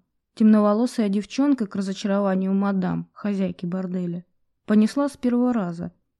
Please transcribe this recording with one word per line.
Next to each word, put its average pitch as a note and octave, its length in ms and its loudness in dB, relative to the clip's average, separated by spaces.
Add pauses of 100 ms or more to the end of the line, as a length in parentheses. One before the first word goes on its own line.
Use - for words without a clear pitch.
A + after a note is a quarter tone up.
(340)
Темноволосая G#3+ 760 4
девчонка, A#3+ 560 0
к - 100 -10
разочарованию G3 800 -2
мадам, F#3 580 -2
хозяйки F#3+ 540 -4
борделя, F3+ 580 -6 (400)
понесла A3 460 2
с - 60 -14
первого B3 360 0
раза – F3 400 -6 (280)